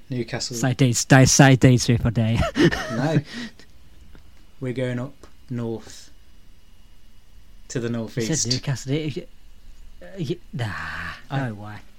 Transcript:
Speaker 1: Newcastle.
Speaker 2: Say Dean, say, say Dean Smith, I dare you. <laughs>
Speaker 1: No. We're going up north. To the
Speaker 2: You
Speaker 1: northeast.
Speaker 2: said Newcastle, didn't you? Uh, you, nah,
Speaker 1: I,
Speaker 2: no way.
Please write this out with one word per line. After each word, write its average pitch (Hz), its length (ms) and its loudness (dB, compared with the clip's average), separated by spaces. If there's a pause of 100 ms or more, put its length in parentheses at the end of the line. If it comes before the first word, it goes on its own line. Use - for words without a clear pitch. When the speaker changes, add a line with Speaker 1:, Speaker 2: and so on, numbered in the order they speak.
Speaker 1:
Newcastle. 120 460 -6
Speaker 2:
Say 123 180 0
Dean, 123 200 4
say, 131 320 8
say 135 300 8
Dean 123 220 8
Smith, 117 280 2
I 120 40 0
dare 113 220 0 (240)
you. - 200 6
<laughs> 640 200 -6
Speaker 1:
No. 151 240 0 (1400)
We're 127 140 -4
going 127 260 -4
up 139 140 -8 (360)
north. 117 600 -8 (1600)
To 131 100 -6
the 117 80 -4
Speaker 2:
You 117 60 -4
Speaker 1:
northeast. 117 500 -4
Speaker 2:
said 117 100 -2
Newcastle, 131 400 -4
didn't 156 240 -4
you? - 100 -10 (760)
Uh, 175 40 -16 (120)
you, 156 220 -6 (140)
nah, 120 120 -6 (640)
Speaker 1:
I, 139 200 -4
Speaker 2:
no 107 40 -8
way. 107 220 -14 (240)